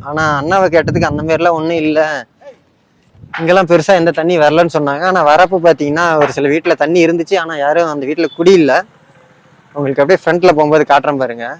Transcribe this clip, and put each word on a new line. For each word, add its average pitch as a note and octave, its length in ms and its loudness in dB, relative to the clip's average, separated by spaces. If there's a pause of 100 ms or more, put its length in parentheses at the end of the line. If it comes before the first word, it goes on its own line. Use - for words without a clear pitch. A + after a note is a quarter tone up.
ஆனா D#3 140 -4 (160)
அண்ணாவை F#3 360 0
கேட்டதுக்கு D#3+ 360 0
அந்த D3 160 -6
மாதிரிலாம் E3 320 0
ஒண்ணும் D#3+ 260 -4
இல்ல, D#3 140 0 (1400)
இங்கெல்லாம் F3 300 2
பெருசா F3 300 2
எந்த E3 180 0
தண்ணி E3+ 240 -2
வரலன்னு D#3 340 2
சொன்னாங்க. D3 360 -2
ஆனா F#3 180 0
வரப்ப F3+ 380 2
பாத்தீங்கன்னா D3+ 380 0 (160)
ஒரு C3+ 160 0
சில C#3 160 -2
வீட்டுல E3+ 280 -2
தண்ணி D#3+ 240 0
இருந்துச்சு, E3 380 -2
ஆனா D#3+ 100 -8 (100)
யாரும் D#3+ 300 0
அந்த C#3+ 160 -8
வீட்டுல D#3 260 -4
குடி F3 260 4
இல்ல. C3+ 120 2 (1000)
உங்களுக்கு C#3 280 -2
அப்படியே E3 200 2
ஃப்ரண்ட்ல F3 340 2
போகும்போது D3+ 340 2
காட்டுறேன் C#3+ 320 0
பாருங்க. A#2 240 -8 (120)